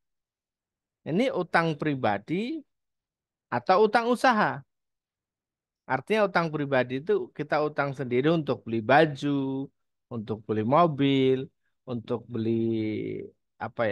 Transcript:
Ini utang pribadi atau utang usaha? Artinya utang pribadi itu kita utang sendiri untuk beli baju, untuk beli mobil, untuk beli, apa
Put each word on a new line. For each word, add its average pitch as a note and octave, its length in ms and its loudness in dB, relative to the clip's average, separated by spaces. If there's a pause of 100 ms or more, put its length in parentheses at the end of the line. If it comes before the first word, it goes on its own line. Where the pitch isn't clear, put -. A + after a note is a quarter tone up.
(1040)
Ini G3+ 320 -2
utang E3 400 0
pribadi D3+ 880 -2 (880)
atau F#3 360 2
utang A3+ 200 2
usaha? G#3+ 560 2 (1300)
Artinya F#3+ 280 0 (100)
utang F3 240 2
pribadi C3+ 480 -2
itu F#3+ 100 -2 (260)
kita D3+ 200 -2 (100)
utang C#3+ 300 -2
sendiri C3 320 0
untuk D3 340 0
beli A2+ 160 -2
baju, C#3 880 2 (480)
untuk A2 320 -6
beli A2 160 -2
mobil, C3+ 760 2 (440)
untuk B2+ 380 -6 (120)
beli, A2+ 180 -2 (1080)
apa A#2 340 -6